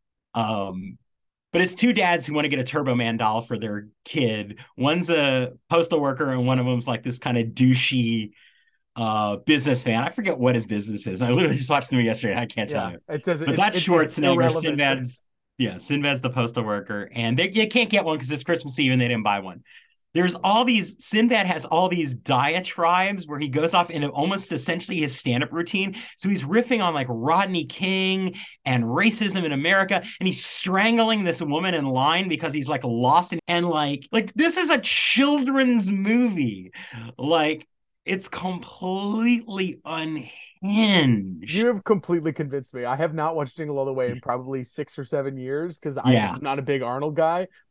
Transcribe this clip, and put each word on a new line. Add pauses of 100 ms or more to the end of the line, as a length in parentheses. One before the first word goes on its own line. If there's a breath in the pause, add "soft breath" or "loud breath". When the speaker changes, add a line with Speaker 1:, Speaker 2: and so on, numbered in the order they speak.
(320)
Speaker 1:
Um, (560)
but
it's
two
dads
who
wanna
get
a
Turbo
Man
doll
for
their (160)
kid. (160 loud breath)
One's
a (160)
postal
worker,
and
one
of
them's,
like,
this
kinda
douchey, (680 soft breath)
uh,
businessman.
I
forget
what
his
business
is.
I
literally
just
watched
the
movie
yesterday,
and
I
can't
tell
Speaker 2:
Yeah,
Speaker 1:
you. (100)
Speaker 2:
it
says
Speaker 1:
But
Speaker 2:
it,
Speaker 1:
that's
Speaker 2:
it,
it's
Speaker 1:
Schwarzenegger.
Speaker 2:
irrelevant.
Speaker 1:
Sinbad's, (340)
yeah,
Sinbad's
the
postal
worker,
and
they,
they
can't
get
one
'cause
it's
Christmas
Eve
and
they
didn't
buy
one. (500 soft breath)
There's
all
these,
Sinbad
has
all
these
diatribes
where
he
goes
off
into
almost
essentially
his
stand-up
routine. (220 loud breath)
So
he's
riffing
on,
like,
Rodney
King (280 loud breath)
and
racism
in
America,
and
he's
strangling
this
woman
in
line
because
he's,
like,
lost
in,
and,
like,
like,
this
is
a
children's
movie. (480 loud breath)
Like, (380)
it's
completely
unhinged.
Speaker 2:
You
have
completely
convinced
me.
I
have
not
watched
Jingle
All
the
Way
in
probably
six
or
seven
years
'cause
I'm
Speaker 1:
Yeah.
Speaker 2:
just
not
a
big
Arnold
guy. (220 soft breath)